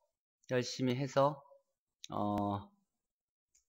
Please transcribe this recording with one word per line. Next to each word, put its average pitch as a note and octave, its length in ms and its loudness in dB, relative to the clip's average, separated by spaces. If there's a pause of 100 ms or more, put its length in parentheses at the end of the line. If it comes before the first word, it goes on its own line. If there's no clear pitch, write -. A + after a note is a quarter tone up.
(520)
열심히 B2+ 440 0
해서, C#3 480 2 (680)
어, G#2 580 -2 (1000)